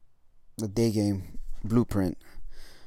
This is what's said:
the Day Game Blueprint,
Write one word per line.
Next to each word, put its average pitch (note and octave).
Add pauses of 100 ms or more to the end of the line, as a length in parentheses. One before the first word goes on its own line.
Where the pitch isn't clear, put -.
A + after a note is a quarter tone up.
(580)
the A2
Day A2+
Game G#2 (240)
Blueprint, G#2 (680)